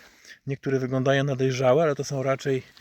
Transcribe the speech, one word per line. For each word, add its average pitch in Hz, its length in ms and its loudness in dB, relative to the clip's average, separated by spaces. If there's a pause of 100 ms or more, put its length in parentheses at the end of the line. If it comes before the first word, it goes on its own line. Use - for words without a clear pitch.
(480)
Niektóre 135 320 -2
wyglądają 131 440 0
na 143 120 -2
dojrzałe, 127 480 2
ale 147 120 0
to 143 80 -6
są 135 200 -6
raczej 135 400 -2 (180)